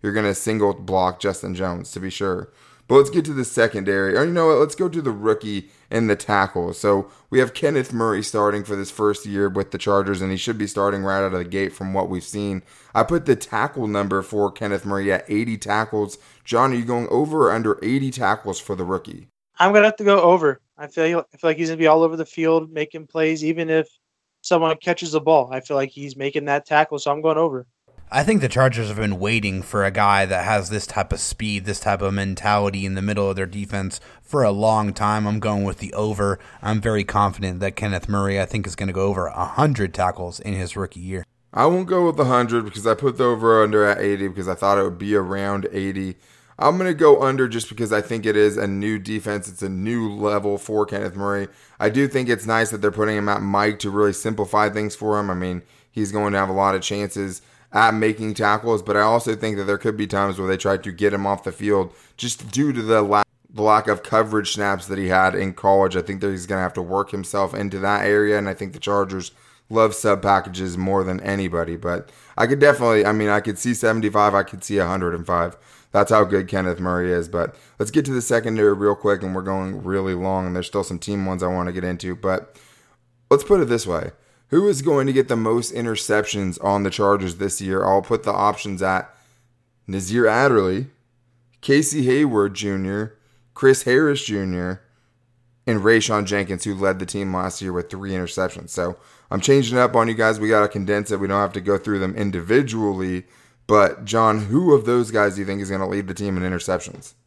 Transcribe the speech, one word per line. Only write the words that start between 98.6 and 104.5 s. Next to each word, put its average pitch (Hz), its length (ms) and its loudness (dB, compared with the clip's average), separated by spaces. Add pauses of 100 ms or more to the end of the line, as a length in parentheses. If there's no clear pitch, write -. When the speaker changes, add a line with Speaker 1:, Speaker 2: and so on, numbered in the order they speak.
Speaker 1:
So 90 280 -6 (360)
I'm 98 80 -2
changing 127 380 4
it - 20 4
up 123 160 2
on 113 100 4
you 117 80 -2
guys. 110 240 2
We 107 100 -2
gotta 107 200 4
condense 104 420 -2
it. 101 80 -2
We 98 80 -2
don't 98 140 2
have 98 140 0
to 101 60 -4
go 98 160 0
through 101 220 -2
them 95 160 -2
individually. 101 1120 0 (420)
But, 104 380 4
John, 110 360 2
who 143 340 4